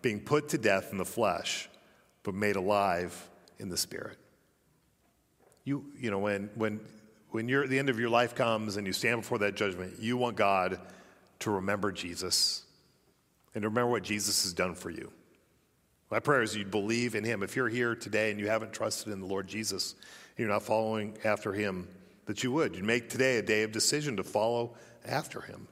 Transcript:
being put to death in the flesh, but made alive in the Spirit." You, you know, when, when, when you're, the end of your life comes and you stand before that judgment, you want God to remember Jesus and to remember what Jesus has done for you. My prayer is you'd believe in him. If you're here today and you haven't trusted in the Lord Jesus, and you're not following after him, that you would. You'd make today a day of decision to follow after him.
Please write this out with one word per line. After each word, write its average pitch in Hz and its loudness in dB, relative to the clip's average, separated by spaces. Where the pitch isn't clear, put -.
being 107 0
put 147 0
to 165 0
death 98 4
in 98 -4
the 90 0
flesh, - 0
but 101 -4
made 101 2
alive 92 2
in 101 -8
the 85 -4
Spirit." - -6
You, 139 -4
you 120 -4
know, 98 0
when, 101 -2
when, 107 -2
when 113 -4
you're, 135 2
the 131 2
end 139 2
of 113 0
your 117 0
life 117 4
comes 110 0
and 101 -2
you 95 -2
stand 117 2
before 117 -2
that 101 2
judgment, 92 -2
you 117 0
want 120 0
God 95 4
to 110 0
remember 98 0
Jesus 87 -2
and 107 -4
to 107 2
remember 120 2
what 113 2
Jesus 101 0
has 90 -2
done 90 0
for - -10
you. - -10
My 104 0
prayer 135 4
is 104 0
you'd 98 -4
believe 110 2
in 104 -2
him. 110 -2
If 120 -6
you're 127 2
here 120 0
today 107 0
and 104 -4
you 104 -2
haven't 110 0
trusted 107 -4
in 98 -6
the 95 -8
Lord 95 -2
Jesus, 98 -4
and - -16
you're 113 0
not 104 2
following 110 0
after 104 2
him, 95 -2
that - -4
you 127 0
would. 139 2
You'd 92 -6
make 117 2
today 127 4
a 104 2
day 107 4
of 110 0
decision 135 0
to 92 -2
follow 117 0
after - -4
him. - -14